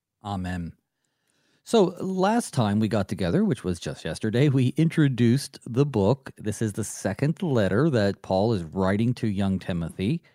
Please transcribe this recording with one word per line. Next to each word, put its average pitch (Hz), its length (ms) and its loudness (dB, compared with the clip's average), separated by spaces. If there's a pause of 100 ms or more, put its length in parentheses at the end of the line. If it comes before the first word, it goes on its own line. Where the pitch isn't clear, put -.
(240)
Amen. 92 480 -6 (920)
So 185 320 2
last 190 540 0
time 107 260 2
we 110 100 2
got 101 200 0
together, 95 340 0
which 190 220 -2
was 90 160 -4
just - 240 -10
yesterday, 113 460 0
we 131 260 2
introduced 135 880 2
the 127 220 0
book. 117 500 0
This 101 240 -6
is 110 140 -2
the 107 100 -4
second 135 580 -4
letter 120 460 2
that 101 320 0
Paul 98 320 2
is 90 120 -2
writing 95 500 0
to - 120 -4
young 95 320 0
Timothy. 92 640 -4 (140)